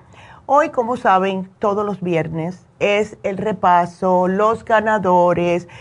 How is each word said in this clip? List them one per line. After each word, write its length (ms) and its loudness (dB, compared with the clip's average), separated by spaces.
Hoy, 260 2
como 260 -4
saben, 600 0
todos 280 -2
los 160 -6
viernes 680 -4
es 440 -2
el 140 -6
repaso, 920 0
los 380 0
ganadores, 1040 2